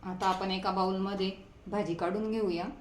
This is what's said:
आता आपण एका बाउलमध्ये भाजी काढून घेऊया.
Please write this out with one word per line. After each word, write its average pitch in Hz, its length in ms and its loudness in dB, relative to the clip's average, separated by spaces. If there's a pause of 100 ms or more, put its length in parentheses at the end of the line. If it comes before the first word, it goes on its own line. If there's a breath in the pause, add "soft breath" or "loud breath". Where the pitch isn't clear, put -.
(100)
आता 190 180 0
आपण 190 220 2
एका 190 200 0
बाउलमध्ये 190 600 2 (360)
भाजी 190 280 0
काढून 196 360 0
घेऊया. 190 340 0 (160)